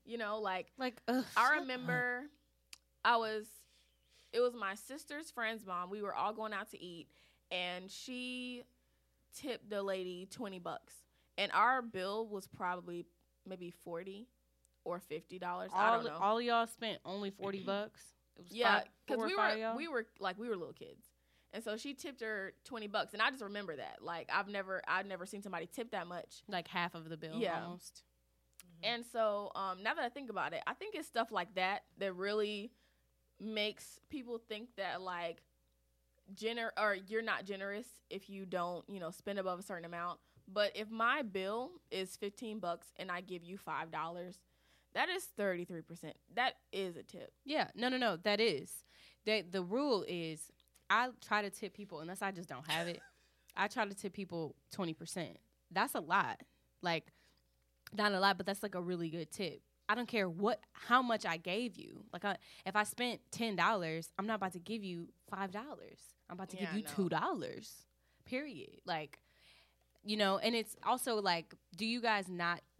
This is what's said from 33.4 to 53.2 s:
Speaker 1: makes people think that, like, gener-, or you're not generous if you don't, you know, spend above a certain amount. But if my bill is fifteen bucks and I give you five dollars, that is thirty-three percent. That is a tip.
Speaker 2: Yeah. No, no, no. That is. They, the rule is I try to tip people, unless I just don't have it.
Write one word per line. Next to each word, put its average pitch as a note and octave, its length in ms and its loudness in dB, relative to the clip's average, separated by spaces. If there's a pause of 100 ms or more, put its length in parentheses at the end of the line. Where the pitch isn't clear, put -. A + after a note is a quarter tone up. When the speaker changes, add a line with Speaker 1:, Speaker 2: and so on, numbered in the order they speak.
Speaker 1:
makes G#3+ 580 -4 (120)
people A#3+ 280 -6
think A3 380 -10
that, F3+ 260 -2
like, F3 400 -4 (920)
gener-, A3+ 440 -2
or G#3 160 4
you're G3 280 -2
not G3 220 0
generous G3 420 -4 (220)
if G3 220 -8
you G3 160 -8
don't, F3 420 0
you G3+ 120 -8
know, D#3+ 100 -4
spend G3+ 280 -4
above F#3 200 0
a G3 40 -10
certain F3 220 -8
amount. E3+ 340 -6 (340)
But G3+ 220 4
if G#3+ 160 -6
my A#3 320 4
bill G#3 480 -2 (200)
is F#3+ 260 -2
fifteen G#3+ 420 -6
bucks F3 380 -4
and F#3+ 140 -6
I F3+ 100 -2
give F3+ 240 -8
you F3 120 -10
five D#3+ 340 -4
dollars, E3+ 480 -6 (560)
that C#4+ 140 4
is F4+ 160 -2 (120)
thirty-three F3 460 0
percent. E3 340 -12 (180)
That B3 200 4 (180)
is F#3 240 -2
a B2+ 80 -12
tip. - 280 -16 (120)
Speaker 2:
Yeah. C#4 300 2
No, A#3+ 140 0
no, B3+ 80 2
no. A#3 200 2
That G#3 240 2
is. G#3 320 4 (520)
They, G#3+ 180 4
the F3+ 200 -2
rule G#3+ 460 2
is E3 320 -2 (480)
I A#3 220 6 (140)
try G#3+ 180 4
to G3+ 80 -2
tip F#3+ 220 -8
people, G3 280 -10
unless F3 220 -6
I G3 100 0
just E3 160 -8
don't D3 200 -10
have E3 200 2
it. E3+ 120 -6 (280)